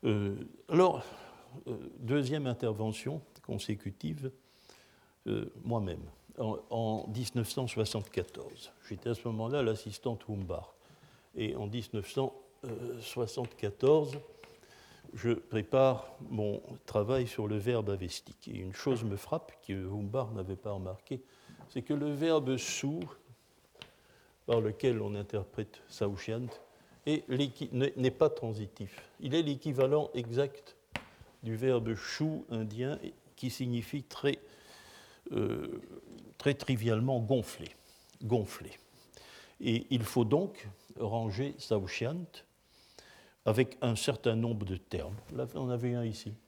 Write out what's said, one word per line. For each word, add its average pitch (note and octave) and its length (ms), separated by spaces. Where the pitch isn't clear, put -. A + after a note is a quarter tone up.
Euh, G2+ 320
alors, E3 360
euh, A#2 100
deuxième C#3 480
intervention A2+ 760
consécutive, C3 880
euh, G#2+ 240
moi-même, G2+ 400
en, A2 200
en A2 380
dix-neuf A2+ 420
cent B2+ 180
soixante-quatorze. - 1040
J'étais G#2 220
à A#2 40
ce A2 140
moment-là A#2 340
l'assistante A2+ 680
Humbar. F#2 460
Et A2 200
en G#2 120
dix-neuf G#2 440
cent C3 220
soixante-quatorze, C3 1200
je A#2 180
prépare A#2 840
mon G#2 320
travail A#2+ 420
sur A2+ 200
le G#2 100
verbe G#2+ 320
avestique. - 580
Et G#2 100
une F#2+ 160
chose A#2+ 300
me G2 140
frappe - 340
que G2 80
Humbar G#2 580
n'avait F#2+ 240
pas G#2 160
remarqué, F#2+ 500
c'est B2 120
que D3+ 120
le D3 180
verbe C#3+ 460
sou, D3 420
par A#2 160
lequel A2 400
on G#2 140
interprète G#2 720
Saouchiant, A2 600
est D3+ 220
l'équi-, C3 420
n'est, C3+ 260
n'est B2+ 140
pas D3+ 180
transitif. G#2+ 720
Il C3+ 140
est E3 80
l'équivalent C#3+ 720
exact B2 640
du A2+ 140
verbe A#2 400
chou - 540
indien A2+ 500
qui B2+ 140
signifie B2 540
très, - 340
euh, - 500
très C#3+ 160
trivialement A#2 680
gonfler, A2 500
gonfler. A2 500
Et A#2 280
il A#2+ 140
faut A#2 220
donc D3+ 420
ranger A2+ 580
Saouchiant A2+ 680
avec B2 360
un A#2 140
certain A#2 400
nombre A2+ 320
de F#2 100
termes. F2 380
Là, C3 220
on C3 140
avait B2 260
un A#2+ 100
ici G#2+ 260